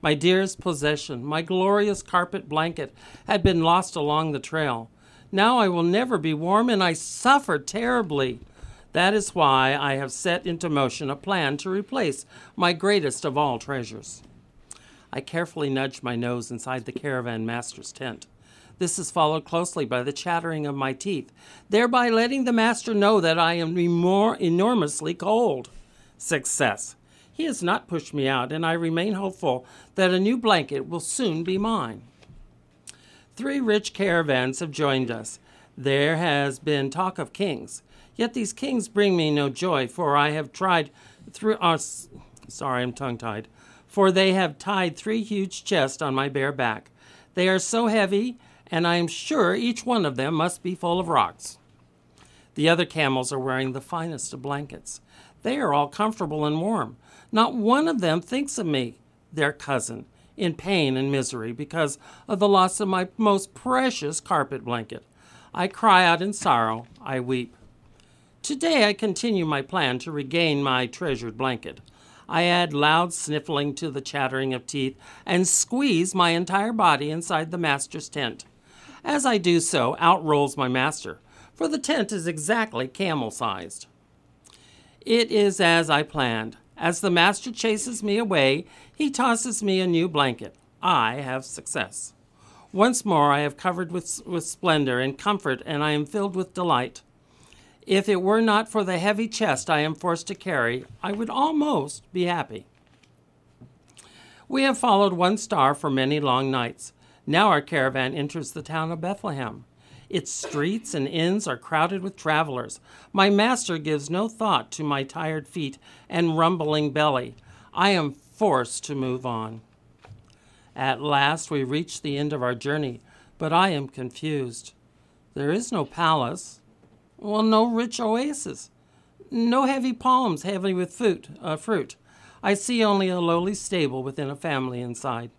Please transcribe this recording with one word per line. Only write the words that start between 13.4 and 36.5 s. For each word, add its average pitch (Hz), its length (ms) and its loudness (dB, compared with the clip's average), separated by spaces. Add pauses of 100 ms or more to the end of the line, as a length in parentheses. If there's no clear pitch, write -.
treasures." 113 640 -10 (920)
I 135 80 -4
carefully 160 480 -4
nudge 135 320 -2
my 123 140 -4
nose 120 340 -4
inside 123 360 -8
the 127 60 -12
caravan 120 540 -4
master's - 460 -8
tent. 123 340 -12 (540)
This 175 180 -2
is 175 140 -8
followed 156 340 2
closely 170 400 -2
by 123 160 -2
the 139 120 -4
chattering 165 520 -4
of 143 80 -4
my 135 200 -2
teeth, 165 380 -6 (380)
thereby 240 400 4
letting 240 360 2
the 247 80 2
master 226 420 2
know 202 260 6
that 160 160 4
I 170 160 4
am 170 220 -2
emor-, 180 640 4
enormously 175 760 2
cold. 190 560 0 (480)
Success. - 760 -2 (380)
He 320 120 -4
has 277 180 -4
not 185 240 0
pushed - 260 -6
me 139 140 0
out, 131 240 0
and 160 140 -2
I 165 80 2
remain 170 400 -2
hopeful 185 520 -2 (300)
that 185 180 4
a 185 60 4
new 220 180 2
blanket 156 500 2
will 165 120 -6
soon 170 440 -2
be 185 140 -2
mine. 170 440 -2 (1300)
Three 277 240 -2
rich 214 340 2
caravans 147 640 2
have 160 120 -6
joined 135 400 0
us. 113 280 -10 (380)
There 139 400 2
has 143 420 0